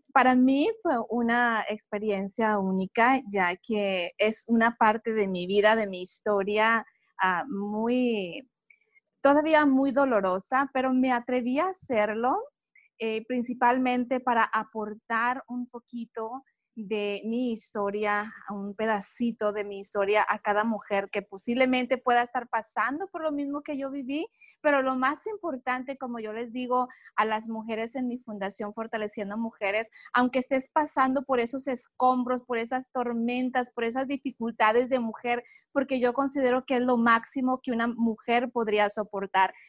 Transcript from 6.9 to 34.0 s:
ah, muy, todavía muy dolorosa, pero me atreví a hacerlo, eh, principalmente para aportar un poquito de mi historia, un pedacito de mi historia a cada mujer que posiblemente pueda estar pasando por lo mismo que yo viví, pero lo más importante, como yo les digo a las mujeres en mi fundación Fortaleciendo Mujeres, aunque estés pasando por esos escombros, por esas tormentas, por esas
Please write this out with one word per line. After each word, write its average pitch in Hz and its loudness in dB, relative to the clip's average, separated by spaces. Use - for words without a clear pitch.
ah, 185 0
muy, 214 -2
todavía 302 6
muy 269 4
dolorosa, 240 2
pero 254 0
me 254 4
atreví 247 -2
a 359 0
hacerlo, 226 0
eh, 220 -4
principalmente 247 0
para 240 2
aportar 220 -4
un 247 -8
poquito 233 -10
de 208 -4
mi 240 -2
historia, 208 -4
un 202 -8
pedacito 220 -2
de 202 -4
mi 202 -10
historia 202 2
a 214 -2
cada 208 2
mujer 208 -2
que 202 -4
posiblemente 254 0
pueda 240 2
estar 240 -4
pasando 247 -4
por 330 -8
lo 311 -2
mismo 285 -4
que 294 -8
yo 269 -6
viví, 277 -6
pero 285 4
lo 262 0
más 262 -2
importante, 262 -6
como 240 -8
yo 214 -8
les 226 -8
digo 247 0
a 214 4
las 220 -2
mujeres 226 -6
en 254 -2
mi 240 -4
fundación 208 -6
Fortaleciendo 214 -6
Mujeres, 226 -2
aunque 247 2
estés 262 -2
pasando 277 0
por 254 0
esos 262 -6
escombros, 254 0
por 240 -4
esas 254 -4
tormentas, 240 -2
por 233 -4
esas 254 -2